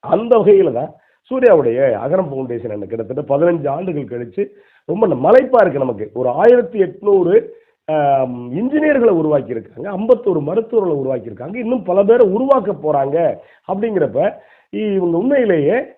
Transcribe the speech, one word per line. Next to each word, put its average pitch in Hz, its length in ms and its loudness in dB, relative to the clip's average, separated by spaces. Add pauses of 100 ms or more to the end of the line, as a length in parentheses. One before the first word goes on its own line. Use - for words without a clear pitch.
அந்த 226 380 2
வகையில 190 340 4
தான் 127 200 -6 (380)
சூர்யாவுடைய 139 600 2
அகரம் 143 400 -2
ஃபவுண்டேஷன் 120 380 -8
என்ன 104 160 -10
கிட்டத்தட்ட 123 520 -4
பதினஞ்சு 165 300 0
ஆண்டுகள் 151 360 -6
கழிச்சு 120 420 -8 (380)
ரொம்ப 208 220 0
ந-, 180 40 2
மலைப்பா 226 500 4
இருக்கு 165 180 2
நமக்கு. 110 360 -4
ஒரு 123 140 -2
ஆயிரத்தி 208 540 2
எட்நூறு, 190 640 2 (380)
ஆம், 131 680 -2
இன்ஜினியர்களை 262 600 2
உருவாக்கியிருக்காங்க, 151 840 -4
ஐம்பத்தோரு 196 420 2
மருத்துவர்களை 185 560 -2
உருவாக்கியிருக்காங்க, 127 600 -6
இன்னும் 240 260 -4
பல 180 200 0
பேரை 226 260 4
உருவாக்க 233 440 0
போறாங்க. 143 640 -2 (360)
அப்படிங்கிறப்ப 190 600 -2 (440)
இ-, 208 180 -2
இவங்க 175 240 0
உண்மையிலேயே 220 640 2 (160)